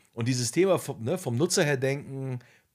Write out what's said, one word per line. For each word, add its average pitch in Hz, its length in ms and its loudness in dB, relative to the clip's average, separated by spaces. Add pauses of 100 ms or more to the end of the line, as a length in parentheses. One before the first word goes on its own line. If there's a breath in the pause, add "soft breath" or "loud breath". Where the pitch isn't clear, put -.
(120 loud breath)
und 113 160 -4
dieses 123 240 0
Thema 180 260 4
vom, 131 240 -6
ne, 147 160 -2
vom 120 200 -4
Nutzer 180 260 2
her 147 140 2
denken, 135 640 -4 (360 loud breath)